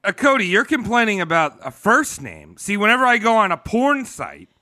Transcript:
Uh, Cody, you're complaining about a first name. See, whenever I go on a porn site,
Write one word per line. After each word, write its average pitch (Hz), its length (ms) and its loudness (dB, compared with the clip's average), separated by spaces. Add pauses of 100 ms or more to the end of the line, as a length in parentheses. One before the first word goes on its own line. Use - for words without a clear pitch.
Uh, 196 80 -2
Cody, 269 340 2
you're 190 180 2
complaining 226 560 0
about 160 440 0
a 135 60 -8
first 240 520 0
name. 82 360 -18
See, 202 180 -6
whenever 226 280 2
I 240 140 2
go 226 180 2
on 202 160 2
a 165 40 -2
porn 269 480 -2
site, 85 440 -14 (140)